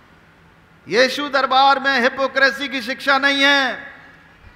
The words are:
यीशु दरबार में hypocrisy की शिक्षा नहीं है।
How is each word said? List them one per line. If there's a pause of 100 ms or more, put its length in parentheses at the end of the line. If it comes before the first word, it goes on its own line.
(880)
यीशु
दरबार
में
hypocrisy
की
शिक्षा
नहीं
है। (760)